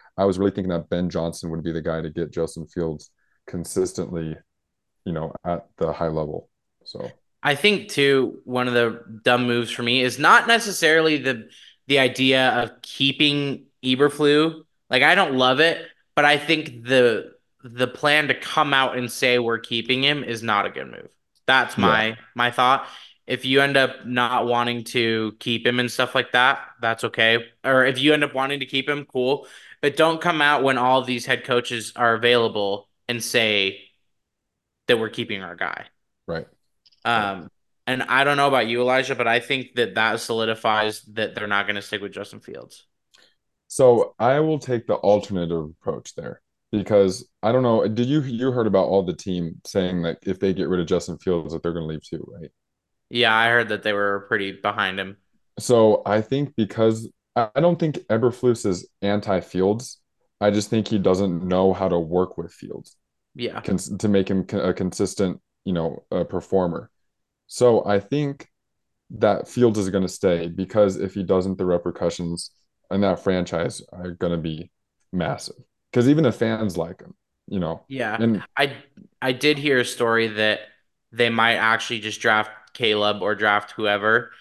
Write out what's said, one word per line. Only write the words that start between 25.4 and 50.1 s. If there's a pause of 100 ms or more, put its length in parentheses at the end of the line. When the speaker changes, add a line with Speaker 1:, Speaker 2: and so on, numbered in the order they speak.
Speaker 2:
him
and
stuff
like
that, (200)
that's
okay. (180)
Or
if
you
end
up
wanting
to
keep
him,
cool. (340)
But
don't
come
out
when
all
these
head
coaches
are
available (180)
and
say (1040)
that
we're
keeping
our
guy. (400)
Speaker 1:
Right. (580)
Speaker 2:
Um,
Speaker 1:
Right. (380)
Speaker 2:
and
I
don't
know
about
you,
Elijah,
but
I
think
that
that
solidifies (120)
that
they're
not
gonna
stick
with
Justin
Fields. (800)
Speaker 1:
So
I
will
take
the
alternative (160)
approach
there (300)
because (160)
I
don't
know.
Did
you,
you
heard
about
all
the
team
saying
that